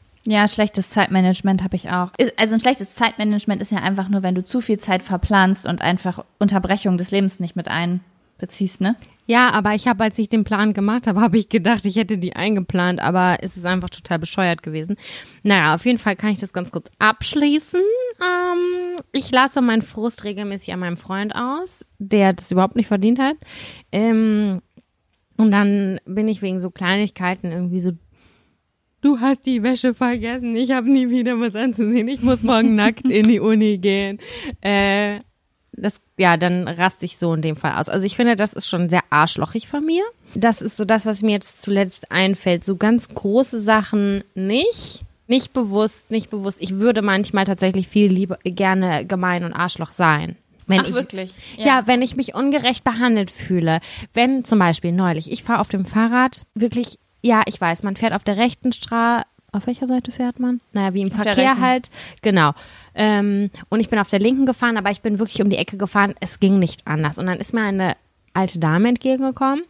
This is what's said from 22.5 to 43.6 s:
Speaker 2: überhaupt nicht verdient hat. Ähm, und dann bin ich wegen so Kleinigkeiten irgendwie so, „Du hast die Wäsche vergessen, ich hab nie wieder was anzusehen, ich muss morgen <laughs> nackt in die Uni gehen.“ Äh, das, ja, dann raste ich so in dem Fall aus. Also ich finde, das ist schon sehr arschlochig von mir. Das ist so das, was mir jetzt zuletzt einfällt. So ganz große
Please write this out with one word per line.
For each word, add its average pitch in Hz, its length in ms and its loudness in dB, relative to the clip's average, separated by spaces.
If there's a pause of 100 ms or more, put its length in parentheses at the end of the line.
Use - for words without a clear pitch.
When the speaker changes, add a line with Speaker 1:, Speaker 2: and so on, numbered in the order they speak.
Speaker 2:
überhaupt 185 260 2
nicht 226 100 0
verdient 220 320 2
hat. 277 160 0 (560)
Ähm, 214 720 2 (760)
und 220 140 6
dann 202 540 2
bin 214 240 -2
ich 202 120 -4
wegen 185 200 -4
so 180 80 -6
Kleinigkeiten 185 840 -2
irgendwie 180 300 -4
so, 180 100 0 (1120)
„Du 277 180 2
hast 262 260 0
die 240 180 0
Wäsche 247 300 0
vergessen, 240 600 -4
ich 247 160 0
hab 254 140 0
nie 262 240 4
wieder 240 300 0
was 226 160 -2
anzusehen, 226 520 0
ich 254 140 -6
muss 240 220 2
morgen 226 320 4
<laughs> - 0 -
nackt 214 340 2
in 214 180 6
die 226 120 6
Uni 214 380 4
gehen.“ 196 420 0 (420)
Äh, 202 580 0 (600)
das, 208 220 -4 (160)
ja, 175 200 4
dann 180 300 0
raste 175 380 -2
ich - 140 -12
so 170 160 0
in 160 80 -2
dem 156 120 -2
Fall - 240 -4
aus. - 80 -4
Also 190 200 -2
ich - 80 -6
finde, 233 200 4
das 202 180 -2
ist - 140 -6
schon 175 220 -2
sehr 175 220 2
arschlochig - 560 0
von 294 180 -4
mir. 330 160 2 (320)
Das 220 300 2
ist 208 120 -8
so 208 100 -6
das, 214 200 0
was 208 160 -4
mir 214 120 2
jetzt - 280 -6
zuletzt 196 500 -2
einfällt. 185 540 0
So 190 120 -2
ganz 226 320 0
große 226 520 0